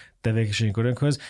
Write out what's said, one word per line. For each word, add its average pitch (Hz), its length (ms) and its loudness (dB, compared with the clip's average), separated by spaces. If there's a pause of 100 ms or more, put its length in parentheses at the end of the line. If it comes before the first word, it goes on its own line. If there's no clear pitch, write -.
(220)
tevékenységünk 110 540 0
körünkhöz. 127 440 0 (100)